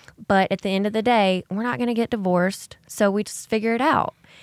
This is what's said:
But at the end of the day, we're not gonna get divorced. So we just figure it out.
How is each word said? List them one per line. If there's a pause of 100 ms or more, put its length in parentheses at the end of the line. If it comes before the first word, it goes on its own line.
(280)
But
at
the
end
of
the
day,
we're
not
gonna
get
divorced. (100)
So
we
just
figure
it
out. (280)